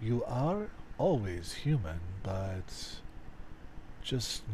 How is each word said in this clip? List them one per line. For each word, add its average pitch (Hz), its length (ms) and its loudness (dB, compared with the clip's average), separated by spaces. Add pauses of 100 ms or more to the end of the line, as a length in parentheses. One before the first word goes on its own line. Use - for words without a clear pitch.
you 117 240 4
are 160 440 2 (280)
always 101 560 4
human, 98 460 2 (240)
but 95 760 -2 (1000)
just - 420 0 (100)